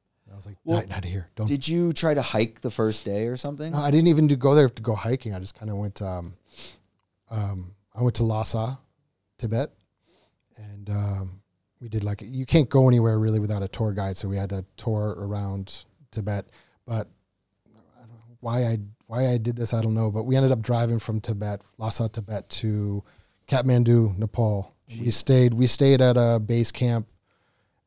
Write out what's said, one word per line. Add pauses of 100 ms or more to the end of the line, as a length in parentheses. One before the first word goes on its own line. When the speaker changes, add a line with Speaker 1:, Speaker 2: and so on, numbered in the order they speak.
(320)
Speaker 1:
I
was
like,
Speaker 2:
Well,
Speaker 1:
"Not,
not
here.
Don't."
Speaker 2:
did
you
try
to
hike
the
first
day
or
something?
Speaker 1:
No,
I
didn't
even
do,
go
there
to
go
hiking.
I
just
kinda
went,
um, (960)
um, (200)
I
went
to
Lhasa, (600)
Tibet, (840)
and,
um, (380)
we
did,
like,
you
can't
go
anywhere
really
without
a
tour
guide,
so
we
had
a (120)
tour
around (260)
Tibet. (380)
But (920)
I
don't
know
why
I, (280)
why
I
did
this,
I
don't
know.
But
we
ended
up
driving
from
Tibet, (160)
Lhasa,
Tibet,
to (420)
Kathmandu,
Nepal. (140)
We
Speaker 2:
Jeez.
Speaker 1:
stayed,
we
stayed
at
a
base
camp (800)